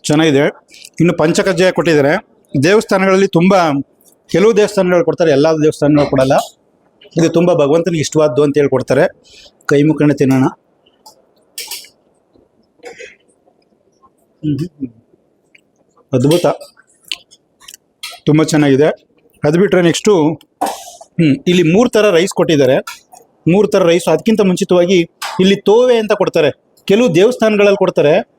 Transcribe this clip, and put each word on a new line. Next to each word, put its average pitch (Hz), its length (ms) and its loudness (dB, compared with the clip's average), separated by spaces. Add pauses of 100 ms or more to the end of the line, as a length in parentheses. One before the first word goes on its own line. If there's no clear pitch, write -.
ಚೆನ್ನಾಗಿದೆ. 147 420 0 (560)
ಇನ್ನು 175 160 2
ಪಂಚಕಜ್ಜಾಯ 180 540 0
ಕೊಟ್ಟಿದ್ದಾರೆ. 160 560 0 (360)
ದೇವಸ್ಥಾನಗಳಲ್ಲಿ 196 680 0
ತುಂಬ, 180 260 2 (760)
ಕೆಲವು 196 260 2
ದೇವಸ್ಥಾನಗಳು 185 480 0
ಕೊಡ್ತಾರೆ, 160 260 0
ಎಲ್ಲ 139 180 2
ದೇವಸ್ಥಾನಗಳು 151 640 0
ಕೊಡಲ್ಲ. 135 220 0 (840)
ಇದು 165 120 2
ತುಂಬ 175 240 0
ಭಗವಂತನಿಗೆ 160 480 0
ಇಷ್ಟವಾದ್ದು 147 420 -2
ಅಂತ 147 160 0
ಹೇಳಿ 143 100 0
ಕೊಡ್ತಾರೆ. 131 400 0 (580)
ಕೈ 143 160 2
ಮುಕ್ಕಣೆ 151 320 2
ತಿನ್ನೋಣ. 131 300 0 (4000)
ಹ್ಮ್. 143 440 -8 (1200)
ಅದ್ಭುತ, 151 340 0 (1800)
ತುಂಬ 156 180 2
ಚೆನ್ನಾಗಿದೆ. 147 440 2 (580)
ಅದು 151 140 0
ಬಿಟ್ರೆ 185 240 2
ನೆಕ್ಸ್ಟು, 165 460 0 (760)
ಹ್ಮ್, 147 320 0 (120)
ಇಲ್ಲಿ 180 140 2
ಮೂರು 190 280 2
ಥರ 208 200 2
ರೈಸ್ 175 220 0
ಕೊಟ್ಟಿದ್ದಾರೆ. 147 720 -2 (480)
ಮೂರು 202 160 2
ಥರ 190 140 0
ರೈಸ್. 175 260 0
ಅದಕ್ಕಿಂತ 214 320 0
ಮುಂಚಿತವಾಗಿ 180 600 0 (400)
ಇಲ್ಲಿ 196 160 2
ತೋವೆ 233 420 2
ಅಂತ 220 140 -4
ಕೊಡ್ತಾರೆ, 165 380 -2 (340)
ಕೆಲವು 214 300 0
ದೇವಸ್ಥಾನಗಳಲ್ಲಿ 208 640 2
ಕೊಡ್ತಾರೆ. 180 640 -2